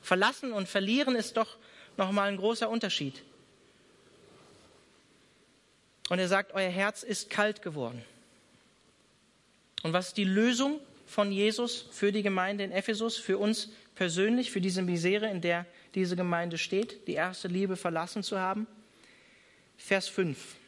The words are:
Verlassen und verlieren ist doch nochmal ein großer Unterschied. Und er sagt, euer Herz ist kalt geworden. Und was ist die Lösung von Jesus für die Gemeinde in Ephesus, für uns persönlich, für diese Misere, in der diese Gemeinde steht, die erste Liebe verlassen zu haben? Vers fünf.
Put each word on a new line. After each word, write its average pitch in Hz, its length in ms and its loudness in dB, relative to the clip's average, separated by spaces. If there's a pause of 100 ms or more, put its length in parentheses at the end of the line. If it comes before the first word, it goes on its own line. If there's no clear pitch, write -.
Verlassen 233 500 2
und 196 160 -2
verlieren 226 480 2
ist 220 220 -2
doch 220 200 -2 (400)
nochmal 196 320 2
ein 202 80 -2
großer 220 320 0
Unterschied. 196 520 -4 (3000)
Und 180 100 2
er 185 80 2
sagt, 196 260 2
euer 190 160 0
Herz 196 340 0
ist 240 260 -6
kalt 208 320 0
geworden. 120 420 -6 (1800)
Und 165 100 -2
was 180 160 0
ist - 80 -6
die 208 60 2
Lösung 240 560 4 (260)
von 202 260 0
Jesus 220 600 0
für 202 220 0
die 214 100 0
Gemeinde 196 400 0
in 185 80 -6
Ephesus, 214 460 -2
für 190 200 0
uns 208 320 0 (260)
persönlich, 196 540 2
für 190 120 0
diese 185 200 0
Misere, 180 480 2
in 185 120 -4
der 170 240 0 (280)
diese 180 220 2
Gemeinde 175 420 0
steht, - 500 -2
die 175 60 -4
erste 180 360 -2
Liebe 190 260 0
verlassen 175 480 -2
zu 196 160 -4
haben? 190 260 -2 (1120)
Vers - 300 0
fünf. - 480 -4 (120)